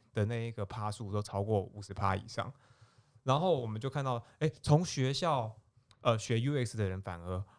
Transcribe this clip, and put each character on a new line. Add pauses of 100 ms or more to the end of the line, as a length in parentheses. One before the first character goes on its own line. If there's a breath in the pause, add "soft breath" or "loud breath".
(140)
的
那
一
个
趴
数
都
超
过
五
十
趴
以
上。 (720 soft breath)
然
后
我
们
就
看
到， (180 soft breath)
哎， (100)
从
学
校， (520)
呃，
学
U
X
的
人
反
而 (180 soft breath)